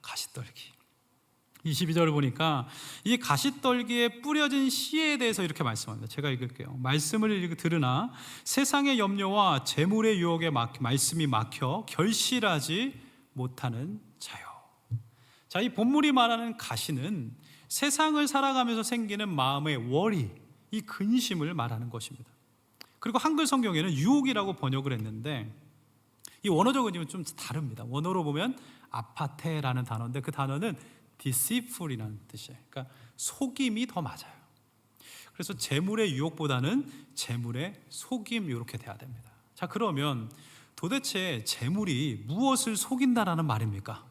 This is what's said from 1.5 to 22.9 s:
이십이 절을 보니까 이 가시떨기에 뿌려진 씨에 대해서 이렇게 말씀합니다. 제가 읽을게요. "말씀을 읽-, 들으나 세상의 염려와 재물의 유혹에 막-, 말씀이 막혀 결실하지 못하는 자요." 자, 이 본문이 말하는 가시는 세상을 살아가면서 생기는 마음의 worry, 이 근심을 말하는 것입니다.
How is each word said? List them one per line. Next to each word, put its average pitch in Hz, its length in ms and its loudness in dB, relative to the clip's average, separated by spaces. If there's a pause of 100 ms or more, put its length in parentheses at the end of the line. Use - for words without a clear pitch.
이십이 160 300 0
절을 160 180 6
보니까 143 560 2 (360)
이 240 140 4
가시떨기에 240 1040 2
뿌려진 277 500 2
씨에 302 460 0
대해서 226 260 0
이렇게 160 200 -2
말씀합니다. 110 440 -4
제가 143 240 -4
읽을게요. 127 460 -6
"말씀을 151 540 2
읽-, 180 240 -2
들으나 160 560 2 (320)
세상의 277 540 2
염려와 196 680 4
재물의 208 560 2
유혹에 170 300 2
막-, 120 320 0
말씀이 139 460 2
막혀 131 600 0
결실하지 208 1120 0 (340)
못하는 127 680 -6 (160)
자요." - 300 -14 (1000)
자, 180 140 0
이 247 80 2
본문이 269 440 4
말하는 233 440 4
가시는 139 760 -4 (320)
세상을 294 600 2
살아가면서 262 540 2
생기는 214 480 -2
마음의 143 480 2
worry, 135 540 2 (400)
이 214 100 -4
근심을 202 720 0
말하는 117 380 -4
것입니다. 120 380 -12 (680)